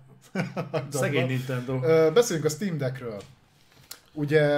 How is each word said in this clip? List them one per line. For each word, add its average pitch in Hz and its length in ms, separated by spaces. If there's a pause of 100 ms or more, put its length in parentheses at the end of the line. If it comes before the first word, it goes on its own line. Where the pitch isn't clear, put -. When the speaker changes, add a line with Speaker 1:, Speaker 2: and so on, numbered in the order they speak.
(320)
Speaker 1:
<laughs> 165 580
Speaker 2:
Szegény 143 380
Nintendo. 127 560
Speaker 1:
Ö, 160 300
beszéljünk 156 340
a 151 40
Steam 170 260
Deckről. 127 440 (920)
Ugye, 151 320 (120)